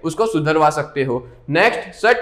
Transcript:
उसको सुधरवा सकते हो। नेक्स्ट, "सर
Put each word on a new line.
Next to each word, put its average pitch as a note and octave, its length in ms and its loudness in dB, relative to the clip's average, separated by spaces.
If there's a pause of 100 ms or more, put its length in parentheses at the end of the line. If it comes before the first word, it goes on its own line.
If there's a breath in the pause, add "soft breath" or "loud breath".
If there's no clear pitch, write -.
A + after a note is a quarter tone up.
उसको E3 220 -2
सुधरवा D#3 440 2
सकते C#3+ 340 -4
हो। B2 220 -4 (240 loud breath)
नेक्स्ट, G3+ 300 2 (140)
"सर A3 280 2